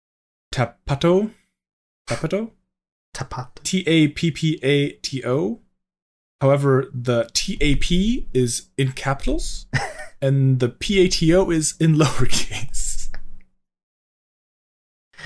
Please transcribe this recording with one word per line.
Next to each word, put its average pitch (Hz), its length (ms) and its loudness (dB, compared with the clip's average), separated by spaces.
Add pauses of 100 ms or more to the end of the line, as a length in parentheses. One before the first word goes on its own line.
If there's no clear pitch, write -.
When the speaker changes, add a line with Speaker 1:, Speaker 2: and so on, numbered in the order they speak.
(540)
Speaker 1:
tappato? 170 800 -2 (760)
Tappato? 185 440 -6 (640)
Speaker 2:
Tappato. - 500 -12
Speaker 1:
T 190 240 -2
A 160 220 4
P 165 220 -2
P 156 320 -4
A 143 280 0
T - 340 -10
O. 165 340 -4 (800)
However, 139 540 2
the 120 400 -2
T - 260 -4
A 147 160 4
P 208 580 0
is 123 440 -2
in 135 160 0
capitals - 720 -4 (280)
Speaker 2:
<laughs> - 280 -18
Speaker 1:
and 135 380 2
the 123 100 0
P 196 320 -2
A 175 80 4
T 160 260 2
O 185 140 2
is 160 300 -2
in 165 160 4
<laughs> - 20 2
lowercase. - 1120 2 (2250)